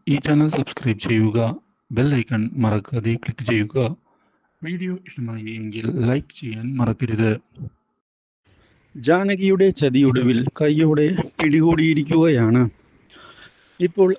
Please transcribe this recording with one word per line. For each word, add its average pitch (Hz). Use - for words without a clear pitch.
ഈ 143
ചാനൽ 151
സബ്സ്ക്രൈബ് 131
ചെയ്യുക, 110
ബെൽ 135
ഐക്കൺ 117
മറക്കാതെ 113
ക്ലിക്ക് -
ചെയ്യുക. 117
വീഡിയോ 180
ഇഷ്ടമായി 113
എങ്കിൽ 110
ലൈക്ക് 131
ചെയ്യാൻ 120
മറക്കരുത്. 110
ജാനകിയുടെ 190
ചതിയൊടുവിൽ 127
കയ്യോടെ 151
പിടികൂടിയിരിക്കുകയാണ്. 156
ഇപ്പോൾ 185